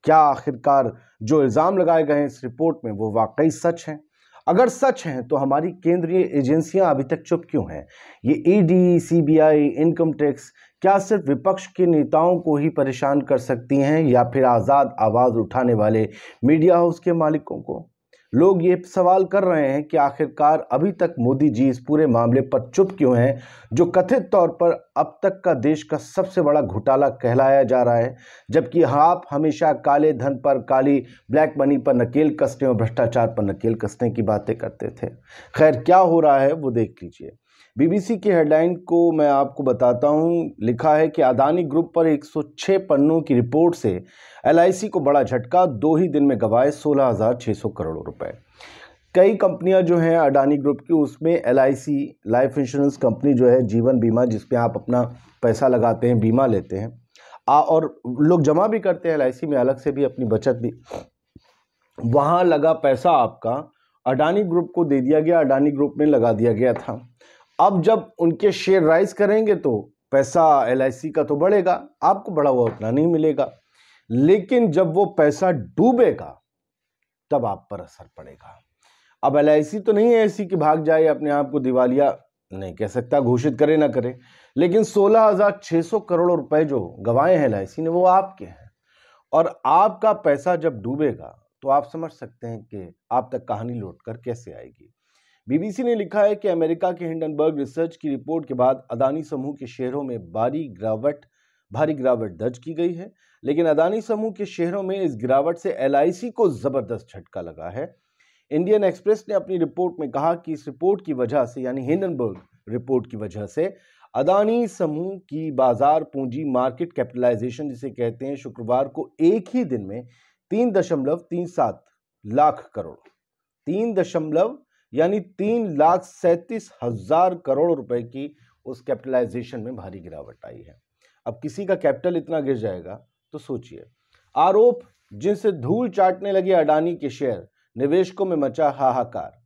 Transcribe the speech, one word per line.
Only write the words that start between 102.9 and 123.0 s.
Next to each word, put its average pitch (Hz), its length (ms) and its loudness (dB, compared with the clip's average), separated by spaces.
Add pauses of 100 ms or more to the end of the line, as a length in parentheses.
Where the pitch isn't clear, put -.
है, 185 180 -16 (320)
लेकिन 151 220 -2
अदानी 165 360 0
समूह 214 300 -6
के 202 140 -10
शेयरों 175 380 -6
में 190 180 -6
इस 151 140 -4
गिरावट 135 420 -2
से 185 140 -6
एलआईसी 147 580 0
को 214 200 0
जबरदस्त 120 640 -6
झटका 95 260 -16
लगा 80 280 -14
है। 135 260 -12 (560)
इंडियन 190 320 0
एक्सप्रेस 208 460 -2
ने 208 60 -4
अपनी 185 220 -4
रिपोर्ट 170 420 -4
में 143 120 -8
कहा 156 240 -2
कि 160 180 -12
इस - 140 -12
रिपोर्ट 185 380 -4
की 151 80 -6
वजह 127 320 -2
से, - 160 -14
यानी 127 200 -6
हिंडनबर्ग 135 560 -4 (320)
रिपोर्ट 123 420 -4
की 113 60 -14
वजह 104 280 -12
से, 175 300 -6 (400)
अदानी 208 520 0
समूह 180 500 -6
की 156 340 -10
बाजार 131 520 2
पूंजी, 135 420 -8
मार्केट 127 480 -4
कैपिटलाइजेशन 123 760 -4
जिसे 123 200 -12
कहते 120 360 -6
हैं, 139 100 -8
शुक्रवार 123 520 -4
को - 340 -12
एक 185 320 2
ही 247 100 -2
दिन 131 180 -6
में 110 260 -14 (420)
तीन 233 220 -2
दशमलव 165 440 -2
तीन 175 300 -8
सात 131 400 -4 (400)
लाख 143 500 -2
करोड़, 82 340 -14 (560)